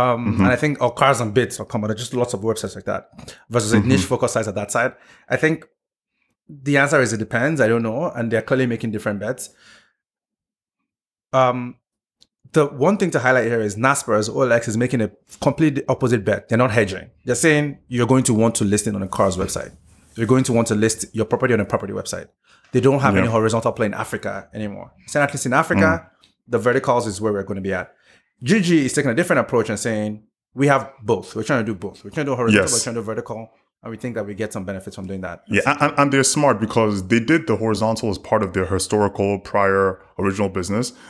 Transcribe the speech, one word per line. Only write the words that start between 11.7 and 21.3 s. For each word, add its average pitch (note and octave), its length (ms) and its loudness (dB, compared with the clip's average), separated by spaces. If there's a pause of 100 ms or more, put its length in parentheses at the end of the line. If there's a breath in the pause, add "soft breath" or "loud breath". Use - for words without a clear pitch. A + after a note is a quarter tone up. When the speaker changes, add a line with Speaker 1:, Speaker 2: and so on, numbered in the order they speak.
Speaker 2:
the D3+ 140 4
one D3+ 300 2
thing F3+ 140 0
to D#3 80 2
highlight B2+ 260 2
here A#2 140 0
is G#2 160 -2
Naspers, A2+ 580 0
O C#3 100 0
L A#2+ 100 4
X, A#2 140 2
is A2 100 -2
making B2 240 0
a G#2 100 -2 (300)
completely D#3 480 0
opposite A#2+ 340 0
bet. G2+ 240 -2
They're A#2 100 0
not B2 140 2
hedging. G2+ 380 0 (160)
They're B2 100 0
saying D3 520 2
you're A#2+ 200 0
going C3 180 4
to B2+ 80 2
want A2+ 220 4
to - 80 -2
list G#2 240 2
it G#2 80 -2
on G2 80 -4
a F#2+ 40 -6
car's F#2+ 300 0
website. - 340 -6 (440)
You're A2+ 120 -2
going B2+ 180 4
to B2+ 80 0
want A2+ 140 2
to A2 80 0
list A2 380 0
your G#2+ 120 -2
property B2 280 0